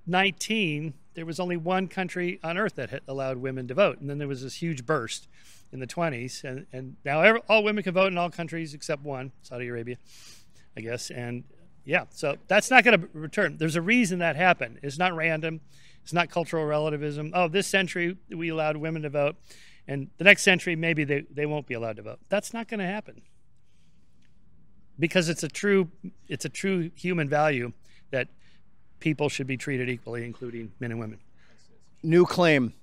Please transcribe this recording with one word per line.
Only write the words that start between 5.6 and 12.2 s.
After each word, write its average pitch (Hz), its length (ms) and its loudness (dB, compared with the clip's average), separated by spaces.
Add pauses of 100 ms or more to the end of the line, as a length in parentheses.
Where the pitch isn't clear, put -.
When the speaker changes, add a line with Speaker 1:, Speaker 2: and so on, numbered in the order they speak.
Speaker 1:
in 131 80 -12
the 131 80 -8
twenties, 131 580 -4
and, 131 280 -10
and 131 320 -12
now 143 160 2
ev-, 220 280 8
all 214 140 6
women 208 220 0
can 180 100 0
vote 190 160 6
in 180 80 0
all 175 120 0
countries 165 440 -8
except 147 300 -4
one, 135 260 -8 (120)
Saudi 123 260 -8
Arabia, 120 280 -6 (800)
I 117 40 -10
guess. 117 300 -8
And 123 340 -8 (400)
yeah, 151 260 -2
so 147 260 -4 (120)